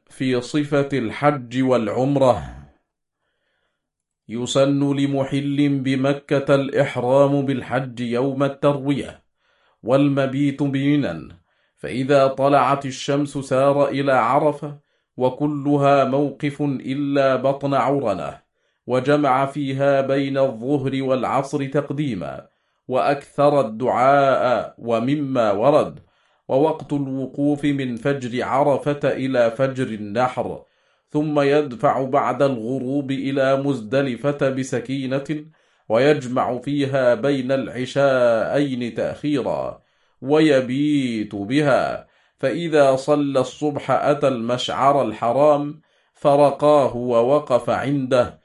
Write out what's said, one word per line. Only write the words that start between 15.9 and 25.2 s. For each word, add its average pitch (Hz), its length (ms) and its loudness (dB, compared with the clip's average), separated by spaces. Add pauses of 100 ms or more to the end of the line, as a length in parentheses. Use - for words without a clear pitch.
موقف 143 580 -2
إلا 139 760 0
بطن 139 380 0
عرنة، 113 760 -2 (380)
وجمع 135 580 2
فيها 139 560 0
بين 135 360 0
الظهر 135 680 -2
والعصر 131 600 -2
تقديما، 135 840 -6 (400)
وأكثر 143 760 2
الدعاء 123 1160 2
ومما 120 760 0